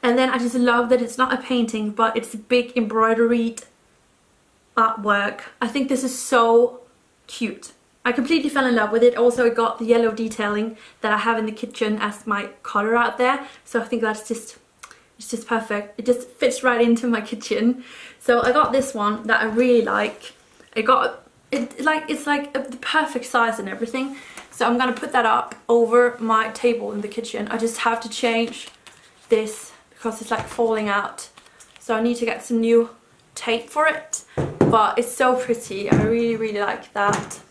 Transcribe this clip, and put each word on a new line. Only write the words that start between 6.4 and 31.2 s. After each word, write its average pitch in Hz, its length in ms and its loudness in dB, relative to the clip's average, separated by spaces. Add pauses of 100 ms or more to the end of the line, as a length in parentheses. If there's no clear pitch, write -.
cute. - 460 -8 (300)
I 240 80 0
completely 285 380 0
fell 277 160 0
in 247 80 2
love 214 180 2
with 226 120 4
it. 240 120 6
Also, 240 300 2
I 233 40 6
got 233 280 0
the 233 80 -6
yellow 233 260 4
detailing 220 640 -4 (260)
that 208 120 0
I 214 40 0
have 226 200 0
in 220 80 -2
the 214 60 -4
kitchen 214 500 -4
as - 240 -6
my 202 220 -2 (160)
color 214 320 0
out 240 240 0
there. 269 260 2 (180)
So - 160 -2
I 220 40 -6
think 226 180 -4
that's 214 260 -4
just, - 300 -8 (600)
it's - 100 -16
just 226 160 -8
perfect. 220 540 -4
It 226 80 -6
just 247 220 0
fits - 340 -2
right 240 180 2
into 233 240 4
my 226 160 0
kitchen. 226 600 -2 (360)
So 240 220 2
I 247 120 2
got 294 180 4
this 262 240 0
one 214 320 -2
that 220 160 2
I - 20 0
really 233 380 4
like. - 500 -4 (420)
I 226 60 -2
got - 460 0 (240)
it, 254 280 -4
like, 311 300 0
it's, - 160 -6
like, 285 320 -4
a, 262 100 -6
the - 100 -12
perfect 285 480 -2
size 233 340 0
and 196 100 -8
everything. 262 460 -6 (340)
So - 160 -2
I'm 240 140 2
gonna 240 140 2
put - 180 -8
that 240 160 2
up - 260 0 (160)
over 240 480 4
my 220 320 0
table 214 420 0
in 208 100 -6
the 208 60 -8
kitchen. 214 420 -8
I 233 100 -2
just 226 220 -2
have 233 200 0
to 220 80 -10
change 233 600 -2 (600)
this 214 380 0 (220)
because 220 300 -8
it's, 220 120 -6
like, 220 160 -4
falling 220 420 0
out. - 400 -4 (500)